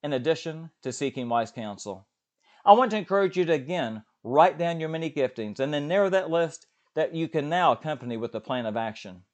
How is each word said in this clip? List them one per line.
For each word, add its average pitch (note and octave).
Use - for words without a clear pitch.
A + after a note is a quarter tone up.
in D3
addition D#3+
to B2+
seeking C3
wise A#2
counsel. G2+
I G#3
want A#3+
to G#3+
encourage G3
you F3+
to E3
again C3+
write D3
down E3+
your D#3
many D#3+
giftings A#2
and C#3+
then D3
narrow F#3+
that F#3
list E3
that D#3
you D#3+
can D3+
now E3+
accompany B2
with A#2
a A2
plan B2
of G#2+
action. G#2